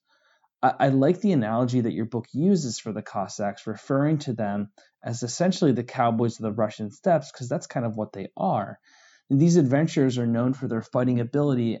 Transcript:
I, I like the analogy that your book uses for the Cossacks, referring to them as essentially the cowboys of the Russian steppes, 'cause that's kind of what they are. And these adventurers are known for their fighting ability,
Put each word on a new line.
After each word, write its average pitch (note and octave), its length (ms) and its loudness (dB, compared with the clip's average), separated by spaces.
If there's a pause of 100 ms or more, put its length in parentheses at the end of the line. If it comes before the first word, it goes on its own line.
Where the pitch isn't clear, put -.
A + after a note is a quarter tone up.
(640)
I, - 180 2
I C#3 80 4
like C3+ 320 4
the G3+ 120 2
analogy A#2+ 500 2
that A2 100 0
your G#2+ 140 -4
book A2+ 260 -6
uses D3+ 460 0
for A2 140 -8
the G2+ 100 -6
Cossacks, G2+ 640 -6
referring C#3 520 0
to C#3 140 -6
them G#2 380 -4 (320)
as A#2 200 -6
essentially F3 500 2
the A#2+ 120 0
cowboys A#2 540 0
of A2 40 -10
the A2 100 -4
Russian G#2+ 380 -4
steppes, D#3 400 0
'cause B2 180 -12
that's C#3 180 -6
kind A#2+ 200 -4
of A2 100 -4
what G#2+ 160 -6
they G2 240 -12
are. C3 420 -2 (500)
And C#3 120 4
these E3+ 160 6
adventurers C#3 640 2
are A#2+ 80 0
known A#2 280 0
for C3 140 -6
their A2+ 140 -2
fighting B2+ 380 0
ability, B2 600 0